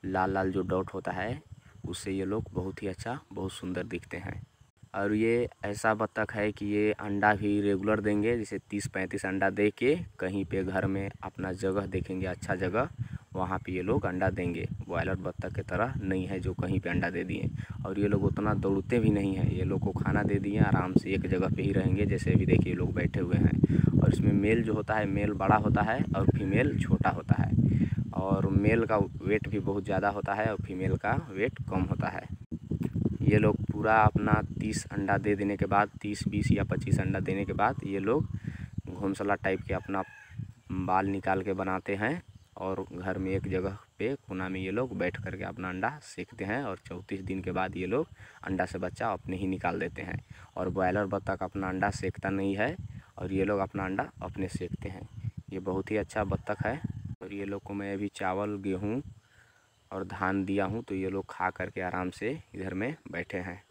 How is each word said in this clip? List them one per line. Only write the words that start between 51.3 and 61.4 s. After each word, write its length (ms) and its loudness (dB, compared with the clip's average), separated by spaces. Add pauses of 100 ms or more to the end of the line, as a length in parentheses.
अपना 260 -4
अंडा 220 0
सेकता 380 -4
नहीं 260 0
है 200 0 (420)
और 160 -6
ये 120 2
लोग 140 2
अपना 260 -2
अंडा 260 -4 (100)
अपने 280 -4
सेकते 400 -6
हैं। 180 -12 (420)
ये 120 -6
बहुत 300 -4
ही 60 0
अच्छा 260 -2
बत्तख 420 -4
है। 140 -4 (420)
और 120 -12
ये 120 -8
लोग 180 -6
को 100 -10
मैं 200 -6
अभी 220 -4
चावल, 420 -2
गेहूँ 440 -2 (880)
और 120 -6
धान 420 0
दिया 200 0
हूँ, 180 -4
तो 120 -6
ये 140 -2
लोग 200 -4
खा 200 -2